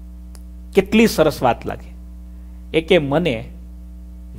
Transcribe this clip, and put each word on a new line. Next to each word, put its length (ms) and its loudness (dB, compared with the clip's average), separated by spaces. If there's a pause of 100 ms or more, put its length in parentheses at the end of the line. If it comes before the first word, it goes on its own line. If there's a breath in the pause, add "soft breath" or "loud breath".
(760)
કેટલી 320 6
સરસ 360 4
વાત 240 2
લાગે. 320 -8 (800 soft breath)
એ 20 6
કે, 180 6
"મને 500 2 (920)